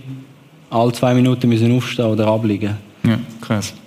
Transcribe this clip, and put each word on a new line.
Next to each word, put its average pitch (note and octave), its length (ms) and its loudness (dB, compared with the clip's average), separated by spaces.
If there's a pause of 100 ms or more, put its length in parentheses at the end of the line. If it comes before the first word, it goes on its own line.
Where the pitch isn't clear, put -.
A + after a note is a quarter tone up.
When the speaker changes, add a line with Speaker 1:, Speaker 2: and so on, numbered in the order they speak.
(680)
Speaker 1:
alle A#2+ 240 2
zwei B2 200 0
Minuten B2+ 360 2
müssen A#2 260 4
aufstehen B2 300 -2
oder A2 220 2
abliegen. G#2+ 500 -2 (280)
Speaker 2:
Ja, A2+ 140 2 (220)
krass. G#2 320 -6 (140)